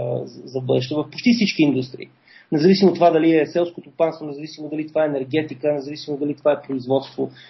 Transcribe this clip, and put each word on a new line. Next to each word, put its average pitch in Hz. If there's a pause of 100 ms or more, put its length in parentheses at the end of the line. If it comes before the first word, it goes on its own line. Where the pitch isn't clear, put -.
(240)
за, -
за 131
бъдеще 131
в 151
почти -
всички 196
индустрии. 131 (420)
Независимо 180
от 170
това 170
дали 160
е 147
селско 170
стопанство, 156
независимо 151
дали 151
това 156
е 156
енергетика, 147
независимо 147
дали 143
това 147
е -
производство, 135 (200)